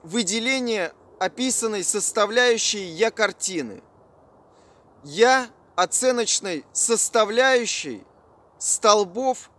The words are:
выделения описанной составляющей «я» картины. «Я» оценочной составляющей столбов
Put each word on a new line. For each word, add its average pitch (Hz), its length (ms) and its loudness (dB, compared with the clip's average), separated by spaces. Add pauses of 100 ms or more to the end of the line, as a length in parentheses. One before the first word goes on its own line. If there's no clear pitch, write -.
выделения 226 920 -2 (240)
описанной 214 640 -4
составляющей 214 1000 0
«я» 180 260 -2
картины. 180 720 -4 (1200)
«Я» 233 460 4 (260)
оценочной 196 960 0
составляющей 226 1300 0 (540)
столбов 214 1000 0